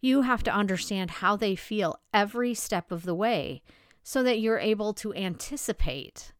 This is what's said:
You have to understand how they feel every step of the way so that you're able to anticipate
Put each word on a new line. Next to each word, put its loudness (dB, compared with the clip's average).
You 6
have 2
to 0
understand 0
how 2
they 0
feel -2
every 2
step -4
of -6
the -2
way 0
so 0
that 4
you're 2
able 0
to -6
anticipate -4